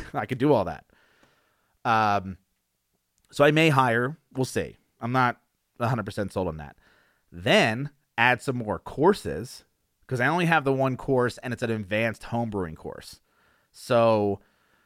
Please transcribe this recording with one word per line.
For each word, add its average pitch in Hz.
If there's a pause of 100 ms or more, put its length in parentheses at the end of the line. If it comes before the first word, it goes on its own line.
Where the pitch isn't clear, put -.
<laughs> -
I 110
could 139
do 139
all 104
that. 80 (1000)
Um, 101 (920)
so 147
I 151
may 160
hire. 127 (160)
We'll 131
see. 69 (240)
I'm 117
not 123 (380)
a 117
hundred 113
percent 101
sold 92
on 78
that. 73 (540)
Then 127 (280)
add 120
some 123
more 104
courses, 123 (420)
'cause 123
I 127
only 170
have 160
the 139
one 131
course, 123
and 123
it's 117
an 113
advanced 107
homebrewing 101
course. - (520)
So 110 (460)